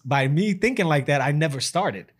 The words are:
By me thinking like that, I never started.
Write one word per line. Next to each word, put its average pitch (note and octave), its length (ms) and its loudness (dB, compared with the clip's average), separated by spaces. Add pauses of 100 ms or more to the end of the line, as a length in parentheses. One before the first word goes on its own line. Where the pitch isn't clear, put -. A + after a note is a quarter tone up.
By C3+ 220 2
me F3 280 2
thinking A3 320 0
like D3 200 2
that, C#3+ 140 2
I C3+ 120 0
never D3 280 0
started. E3 600 -4